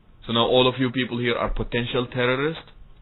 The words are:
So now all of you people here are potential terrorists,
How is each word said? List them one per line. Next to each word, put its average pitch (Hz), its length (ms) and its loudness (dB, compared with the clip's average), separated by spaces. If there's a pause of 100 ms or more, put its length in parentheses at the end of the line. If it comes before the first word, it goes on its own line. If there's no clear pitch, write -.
(260)
So 117 60 -4
now 117 140 4
all 127 220 4
of 123 100 2
you 127 120 0
people 120 280 -4
here 120 180 0
are 107 140 -2
potential 120 640 -2
terrorists, 131 500 -2 (400)